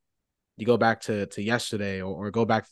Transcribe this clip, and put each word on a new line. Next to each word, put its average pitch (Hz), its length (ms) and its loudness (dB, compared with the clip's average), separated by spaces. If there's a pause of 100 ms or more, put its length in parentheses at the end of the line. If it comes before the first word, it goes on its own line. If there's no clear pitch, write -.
(560)
you 107 100 -8
go 117 100 6
back 113 260 4
to, 101 240 -2
to 101 160 -8
yesterday 101 600 -2
or, 95 240 -6
or 101 60 -6
go 117 120 2
back 110 280 0